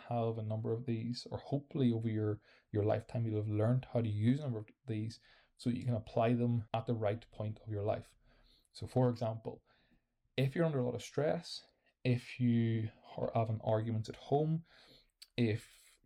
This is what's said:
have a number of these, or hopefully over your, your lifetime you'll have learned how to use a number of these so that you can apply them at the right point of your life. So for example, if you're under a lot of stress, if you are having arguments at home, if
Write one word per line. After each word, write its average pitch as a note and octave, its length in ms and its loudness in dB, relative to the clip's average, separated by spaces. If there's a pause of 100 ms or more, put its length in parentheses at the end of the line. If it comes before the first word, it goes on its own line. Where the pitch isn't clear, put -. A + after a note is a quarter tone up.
have A#2 300 0
a A2 40 -4
number A2 300 -2
of B2 120 -4
these, A#2 460 -4
or - 80 -6
hopefully C#3 540 0
over A2+ 160 0
your, G#2+ 320 0 (320)
your G#2 100 2
lifetime A2 420 0
you'll G#2+ 160 0
have G#2 80 -2
learned A2 460 2
how A#2+ 60 2
to A#2 80 0
use A2 320 2
a - 20 -8
number B2 160 -4
of G#2 80 -10 (220)
these G#2+ 320 -4 (360)
so - 140 -4
that A#2 80 0
you - 60 -6
can B2 100 0
apply A#2 400 2
them A#2+ 300 2 (100)
at A2+ 100 -2
the A#2+ 100 0
right G#2+ 380 0
point G#2+ 320 -6
of A2 80 -8
your G2+ 120 -2
life. G#2 240 -2 (640)
So - 140 -12
for B2+ 220 4
example, A2+ 540 -4 (720)
if C3 180 0
you're E3+ 120 2
under D3 140 0
a B2 40 2
lot B2 120 -2
of A#2 60 -6
stress, - 600 -2 (420)
if B2 340 0
you A2+ 500 4 (280)
are - 180 -4
having A2 300 0
arguments A2 440 0
at - 80 -10
home, D#3 460 0 (760)
if A2+ 300 0 (400)